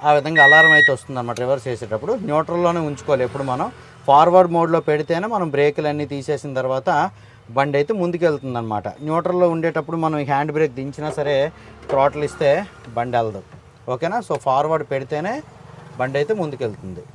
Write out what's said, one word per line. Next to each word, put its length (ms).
ఆ 100
విధంగా 320
అలారం 280
అయితే 200
వస్తుంది 260
అన్నమాట 220
రివర్స్ 280
చేసేటప్పుడు. 440
న్యూట్రల్లోనే 680
ఉంచుకోవాలి 440
ఎప్పుడు 180
మనం. 300
ఫార్వర్డ్ 460
మోడ్లో 280
పెడితేనే 460
మనం 240
బ్రేకులన్నీ 560
తీసేసిన 480
తర్వాత 560
బండి 280
అయితే 140
ముందుకెళ్తుందన్నమాట. 960
న్యూట్రల్‌లో 600
ఉండేటప్పుడు 460
మనం 220
ఈ 60
హ్యాండ్ 280
బ్రేక్ 200
దించినా 380
సరే, 420
థ్రాటిల్ 360
ఇస్తే 420
బండి 280
వెళ్ళదు. 260
ఓకేనా? 300
So, 200
ఫార్వర్డ్ 520
పెడితేనే 520
బండి 200
అయితే 160
ముందుకెళ్తుంది. 680